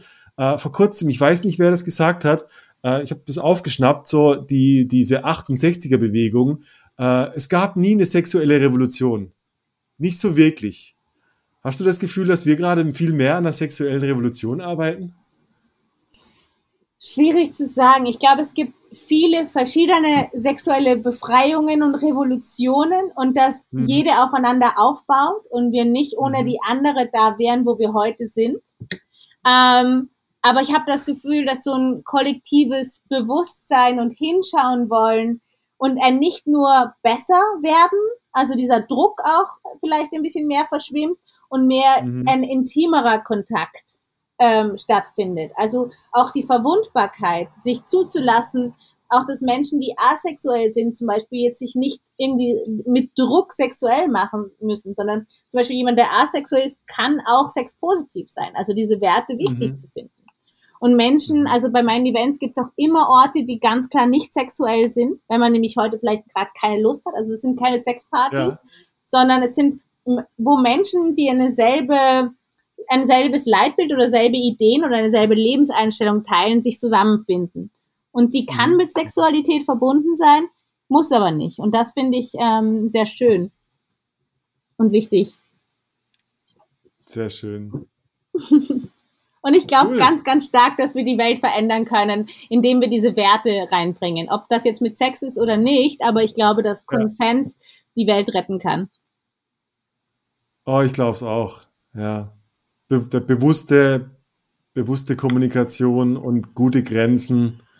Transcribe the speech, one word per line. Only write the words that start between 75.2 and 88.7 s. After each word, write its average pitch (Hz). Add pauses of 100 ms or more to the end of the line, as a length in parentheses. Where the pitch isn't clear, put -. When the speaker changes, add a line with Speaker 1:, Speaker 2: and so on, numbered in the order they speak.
Speaker 2:
Lebenseinstellung 220
teilen, 214
sich 240
zusammenfinden. 208 (420)
Und 240
die 262
kann 240
Speaker 1:
Mhm. 359
Speaker 2:
mit 359
Sexualität 311
verbunden 285
sein, 311 (400)
muss 302
aber 208
nicht. 160
Und 214
das 233
finde 262
ich, 247
ähm, 220
sehr 220
schön 208 (1300)
und 220
wichtig. 202 (1700)
Speaker 1:
Sehr 110
schön. 104 (480)
Speaker 2:
<laughs> 285 (500)